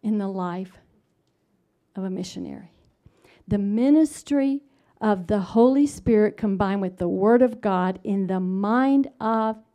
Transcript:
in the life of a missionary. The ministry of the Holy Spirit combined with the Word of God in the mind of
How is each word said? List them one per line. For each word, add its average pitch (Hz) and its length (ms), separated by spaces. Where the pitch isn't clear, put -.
in 214 140
the 202 100
life 185 520
of 190 120
a 190 40
missionary. - 640
The 208 120
ministry 269 1040
of 202 260
the 208 140
Holy 254 440
Spirit 214 520
combined 196 440
with 185 140
the 175 140
Word 208 320
of 254 180
God 185 420
in 196 260
the 185 120
mind 233 680
of 220 380